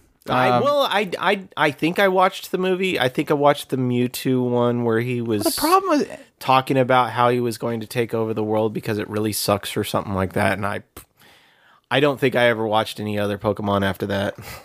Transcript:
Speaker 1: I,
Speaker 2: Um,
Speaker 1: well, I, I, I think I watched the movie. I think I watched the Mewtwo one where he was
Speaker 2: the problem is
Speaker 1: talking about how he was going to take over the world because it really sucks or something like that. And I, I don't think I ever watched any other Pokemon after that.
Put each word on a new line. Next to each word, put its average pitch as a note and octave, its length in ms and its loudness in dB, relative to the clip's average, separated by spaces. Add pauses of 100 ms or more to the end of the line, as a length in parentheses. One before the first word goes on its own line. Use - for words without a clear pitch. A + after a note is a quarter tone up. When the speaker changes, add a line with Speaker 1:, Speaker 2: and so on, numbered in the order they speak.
(280)
Speaker 1:
I, B2+ 220 2
Speaker 2:
Um, B2 140 4
Speaker 1:
well, C#4+ 260 2
I, F#3+ 300 -2
I, F#3+ 360 -2
I D3+ 160 2
think E3 280 -2
I G3+ 80 6
watched F#3+ 440 0
the F#3+ 60 -2
movie. F#3 420 0
I B2+ 100 2
think D3+ 200 -2
I D#3+ 60 2
watched C#3+ 340 4
the C3+ 80 -2
Mewtwo B2 720 0
one A#2+ 340 2
where A2+ 160 2
he A#2+ 220 -2
was A2 220 0
Speaker 2:
the E4 80 0
problem F4 500 2
is - 60 -4 (320)
Speaker 1:
talking C3 380 2
about B2 340 4
how A#2+ 180 2
he B2 100 0
was A#2 200 -4
going A#2 220 -4
to G#2+ 60 -12
take A#2 260 -4
over A2 200 -2
the G#2+ 100 -2
world A2 300 0
because A2 240 -4
it G#2+ 100 -4
really G#2+ 260 -2
sucks - 440 -2
or G#2+ 60 0
something G2 300 -4
like F#2+ 200 -2
that. G#2 200 2
And G2+ 120 -6
I, G2+ 160 -6 (1120)
I C3 80 2
don't C#3 200 2
think C3+ 160 2
I A#2+ 120 4
ever A2+ 200 0
watched G#2+ 320 0
any G#2 200 -4
other G2+ 180 -2
Pokemon G2+ 480 0
after G2 220 -2
that. G2+ 280 -4 (300)